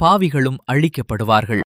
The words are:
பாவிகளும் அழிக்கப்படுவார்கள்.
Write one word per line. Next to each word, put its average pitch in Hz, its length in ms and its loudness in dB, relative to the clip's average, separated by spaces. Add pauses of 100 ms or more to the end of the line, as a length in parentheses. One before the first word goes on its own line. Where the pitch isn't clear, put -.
பாவிகளும் 151 520 2 (160)
அழிக்கப்படுவார்கள். 110 880 0 (140)